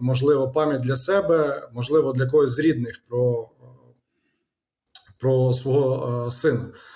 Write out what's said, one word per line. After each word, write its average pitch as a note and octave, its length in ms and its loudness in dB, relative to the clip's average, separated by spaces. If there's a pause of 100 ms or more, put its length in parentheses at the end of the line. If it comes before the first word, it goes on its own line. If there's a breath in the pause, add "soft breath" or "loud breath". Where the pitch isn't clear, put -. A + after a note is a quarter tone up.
можливо, C3 500 0
пам'ять D3+ 300 0
для C3 140 -2
себе, E3 800 0
можливо, C3+ 400 0
для B2+ 120 0
когось C#3 240 4
з B2 100 -2
рідних B2+ 500 -2
про, A#2+ 400 -2 (1700)
про B2+ 340 0
свого, C3 720 -2
е, A#2+ 40 -4
сина. C3 340 0 (300 loud breath)